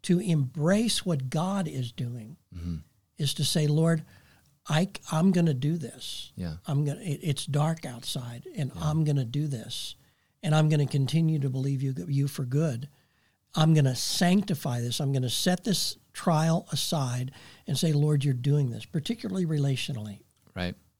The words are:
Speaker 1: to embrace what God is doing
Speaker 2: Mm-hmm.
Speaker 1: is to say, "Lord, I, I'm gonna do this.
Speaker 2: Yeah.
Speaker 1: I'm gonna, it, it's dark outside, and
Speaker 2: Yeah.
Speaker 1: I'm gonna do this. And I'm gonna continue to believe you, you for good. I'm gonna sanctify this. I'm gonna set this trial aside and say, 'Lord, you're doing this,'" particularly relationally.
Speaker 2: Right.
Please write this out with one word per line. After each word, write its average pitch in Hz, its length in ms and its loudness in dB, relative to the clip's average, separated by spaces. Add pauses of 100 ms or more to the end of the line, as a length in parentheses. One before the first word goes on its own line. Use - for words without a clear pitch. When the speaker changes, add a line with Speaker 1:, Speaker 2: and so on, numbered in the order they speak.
Speaker 1:
to 175 180 2
embrace 170 840 0
what 135 240 -2
God 185 360 -2
is 127 240 -6
doing 120 460 -8 (180)
Speaker 2:
Mm-hmm. 85 220 -6 (400)
Speaker 1:
is 143 180 -2
to 151 100 -2
say, 151 220 2
"Lord, 160 380 2 (640)
I, 165 220 2 (200)
I'm 170 220 4
gonna 170 220 4
do 147 240 0
this. - 580 -12
Speaker 2:
Yeah. 85 200 -6 (100)
Speaker 1:
I'm 147 180 0
gonna, 143 160 -4
it, 165 220 -6
it's 147 240 -2
dark 151 400 -2
outside, 120 680 -10
and 143 200 -4
Speaker 2:
Yeah. 165 100 -8
Speaker 1:
I'm 156 200 2
gonna 143 200 2
do 139 240 -2
this. 117 460 -8 (480)
And 151 120 2
I'm 156 140 6
gonna 147 180 4
continue 151 520 2
to 139 100 0
believe 135 340 -2
you, 135 120 -2 (120)
you 139 220 2
for 139 160 -4
good. 135 440 -2 (680)
I'm 160 180 6
gonna 139 240 6
sanctify 175 880 0
this. 120 180 -4
I'm 139 120 0
gonna 127 180 0
set 180 340 0
this - 320 -2 (160)
trial 160 580 2
aside 127 640 -2 (340)
and - 120 -2
say, 165 140 2
'Lord, 147 320 2
you're 139 100 2
doing 139 360 2
this,'" 110 140 -8
particularly 190 640 -4
relationally. 131 720 -2 (340)
Speaker 2:
Right. 90 200 -4 (260)